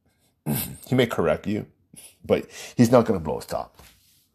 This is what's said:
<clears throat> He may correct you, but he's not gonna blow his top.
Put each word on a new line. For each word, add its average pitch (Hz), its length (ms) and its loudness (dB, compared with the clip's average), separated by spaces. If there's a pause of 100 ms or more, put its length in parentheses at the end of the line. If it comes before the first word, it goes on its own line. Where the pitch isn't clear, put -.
(460)
<clears throat> 143 100 -2 (320)
He 131 60 -2
may 127 120 4
correct 82 400 -2
you, 101 200 -4 (580)
but - 220 0 (300)
he's 233 140 6
not 120 160 6
gonna 98 140 -2
blow 73 160 -6
his 60 100 -12
top. - 340 -10 (540)